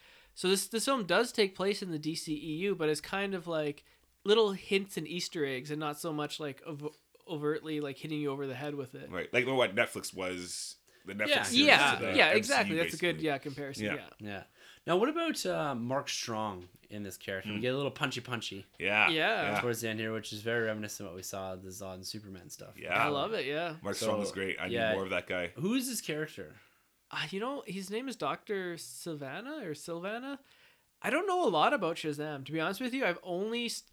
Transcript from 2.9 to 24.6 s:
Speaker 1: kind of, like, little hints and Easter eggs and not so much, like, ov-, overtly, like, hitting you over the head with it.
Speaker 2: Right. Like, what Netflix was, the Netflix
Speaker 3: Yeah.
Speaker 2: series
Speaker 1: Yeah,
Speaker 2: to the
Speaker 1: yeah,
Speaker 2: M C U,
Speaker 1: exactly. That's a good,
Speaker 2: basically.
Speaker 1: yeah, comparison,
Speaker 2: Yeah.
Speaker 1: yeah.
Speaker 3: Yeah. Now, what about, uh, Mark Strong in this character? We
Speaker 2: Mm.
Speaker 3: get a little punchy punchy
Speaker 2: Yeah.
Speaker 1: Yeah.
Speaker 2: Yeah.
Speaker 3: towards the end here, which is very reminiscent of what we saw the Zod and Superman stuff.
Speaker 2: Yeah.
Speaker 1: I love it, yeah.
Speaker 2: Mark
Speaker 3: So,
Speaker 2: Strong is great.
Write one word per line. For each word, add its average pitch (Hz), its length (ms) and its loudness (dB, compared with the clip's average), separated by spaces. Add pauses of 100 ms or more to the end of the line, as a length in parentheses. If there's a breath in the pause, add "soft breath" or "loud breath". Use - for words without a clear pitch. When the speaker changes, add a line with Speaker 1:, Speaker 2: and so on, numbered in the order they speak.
Speaker 1:
kind 196 320 -2
of, 170 120 -6
like, 151 380 -2 (400 soft breath)
little 214 280 12
hints 196 440 2
and 160 100 -2
Easter 170 380 0
eggs 135 260 0
and 151 80 -2
not 151 220 -2
so 170 140 -2
much, 147 260 -2
like, 143 260 -6
ov-, 147 300 -6 (300)
overtly, 151 540 0
like, 139 180 -4
hitting 156 220 -4
you 143 100 0
over 139 160 -4
the 131 80 -4
head 147 200 -6
with 135 200 -8
it. 135 160 -14
Speaker 2:
Right. 87 220 -4
Like, 123 140 4
what 123 280 4
Netflix 110 400 0
was, 90 640 -4 (300 soft breath)
the 196 80 -8
Netflix 208 140 0
Speaker 3:
Yeah. 262 140 4
Speaker 2:
series 254 240 6
Speaker 1:
Yeah, 143 300 10
Speaker 2:
to - 100 -6
the 92 100 0
Speaker 1:
yeah, - 100 8
Speaker 2:
M 156 40 4
C - 20 6
U, 202 60 6
Speaker 1:
exactly. 208 380 2
That's 165 180 0
a 160 40 -8
good, 175 80 0 (100)
Speaker 2:
basically. 160 100 -2
Speaker 1:
yeah, 143 120 0
comparison, 139 460 -6
Speaker 2:
Yeah. 101 100 0
Speaker 1:
yeah. 107 140 -8 (120)
Speaker 3:
Yeah. 104 220 -8 (440 loud breath)
Now, 165 120 4
what 240 100 4
about, 320 380 -2
uh, 160 280 0
Mark 123 360 -2
Strong 107 580 -4 (220)
in 104 120 -10
this 98 140 -10
character? 98 340 -6
We 104 60 -4
Speaker 2:
Mm. 107 60 -4
Speaker 3:
get 127 100 0
a 131 40 -2
little 139 140 -2
punchy 127 300 -4
punchy 110 460 -8 (120)
Speaker 2:
Yeah. 104 300 4
Speaker 1:
Yeah. 165 460 2
Speaker 2:
Yeah. 101 80 2
Speaker 3:
towards 117 180 0
the 113 80 -2
end 110 120 -2
here, 110 120 -2
which 110 220 -6
is 104 80 -8
very 117 240 2
reminiscent 107 400 -6
of 87 60 -10
what 90 40 -10
we 92 60 -10
saw 95 340 -6
the 95 140 -12
Zod 92 240 -10
and 92 120 -12
Superman 95 440 -12
stuff. - 280 -16
Speaker 2:
Yeah. 87 240 2
Speaker 1:
I - 60 4
love 151 240 0
it, 165 140 -2
yeah. 156 360 -4
Speaker 2:
Mark 101 140 -4
Speaker 3:
So, - 100 -2
Speaker 2:
Strong 104 160 2
is 95 100 -4
great. 95 280 -2